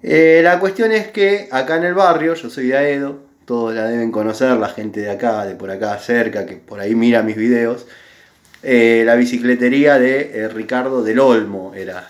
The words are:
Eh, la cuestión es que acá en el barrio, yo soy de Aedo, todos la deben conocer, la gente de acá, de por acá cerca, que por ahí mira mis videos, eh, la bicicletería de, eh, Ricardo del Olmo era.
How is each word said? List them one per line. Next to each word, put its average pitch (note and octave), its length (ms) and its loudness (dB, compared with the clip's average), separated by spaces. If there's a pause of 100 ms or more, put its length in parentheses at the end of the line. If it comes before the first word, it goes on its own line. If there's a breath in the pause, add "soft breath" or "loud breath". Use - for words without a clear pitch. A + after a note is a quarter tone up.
Eh, D#3+ 400 6
la F3 160 4
cuestión G3 320 0
es G#3+ 160 0
que G3+ 440 0
acá C3 260 -2
en E3+ 80 -2
el F3+ 80 -2
barrio, E3 400 2
yo E3 160 -10
soy B2+ 180 -6
de C3 100 0
Aedo, C#3+ 460 -2 (220)
todos A#2 280 -4
la A2+ 120 -4
deben A#2 260 -2
conocer, A2 460 0
la G#2 120 -2
gente G#2+ 300 -10
de G#2 120 -6
acá, G#2+ 340 -4
de F#2+ 100 -10
por G2 160 -14
acá G2+ 280 -6
cerca, G#2+ 460 -2
que D#2 100 -16
por G2+ 260 -16
ahí G#2 140 -2
mira A#2 280 2
mis A2 140 -4
videos, A#2 480 -2 (760 soft breath)
eh, A#2 440 4
la A#2 100 4
bicicletería B2 840 2
de, C3 340 0
eh, A2 160 -6
Ricardo B2+ 540 -4
del A2 160 0
Olmo G2+ 560 2
era. F#2 340 -12